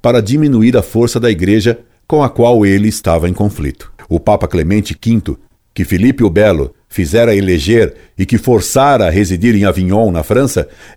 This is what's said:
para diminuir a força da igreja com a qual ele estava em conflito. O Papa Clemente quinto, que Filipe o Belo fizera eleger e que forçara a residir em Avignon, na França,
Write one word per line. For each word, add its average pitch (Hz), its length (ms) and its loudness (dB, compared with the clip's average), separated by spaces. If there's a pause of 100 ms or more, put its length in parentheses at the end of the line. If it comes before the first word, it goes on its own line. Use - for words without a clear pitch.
para 120 200 0
diminuir 123 560 2
a 104 40 2
força 117 380 -2
da 120 100 0
igreja 104 500 0 (280)
com 147 160 0
a 131 60 0
qual 117 360 2
ele 101 220 2
estava 85 420 -2
em 92 40 -4
conflito. 95 580 -6 (160)
O 82 120 -2
Papa 101 280 0
Clemente 92 480 -2
quinto, 110 420 -4 (360)
que 92 100 -4
Filipe 117 400 0
o 101 60 2
Belo 85 440 0 (140)
fizera 107 480 0
eleger 95 580 0 (240)
e 95 80 -2
que 120 120 -2
forçara 123 680 0
a - 20 0
residir 95 440 0
em 101 120 2
Avignon, 95 460 0
na 80 120 -4
França, 113 460 -2 (280)